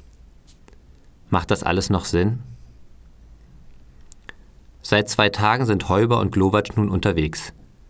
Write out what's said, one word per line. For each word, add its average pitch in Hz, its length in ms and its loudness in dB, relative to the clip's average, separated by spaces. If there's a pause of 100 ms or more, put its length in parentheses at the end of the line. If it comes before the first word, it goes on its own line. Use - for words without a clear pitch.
(1300)
Macht 90 220 -2
das 90 100 -2
alles 92 280 -2
noch 92 160 0
Sinn? 104 340 0 (2500)
Seit 104 280 0
zwei 104 200 2
Tagen 107 360 0
sind 101 240 0
Heuber 113 300 2
und 98 120 0
Glowacz 98 440 2
nun 104 140 0
unterwegs. 87 640 -2 (360)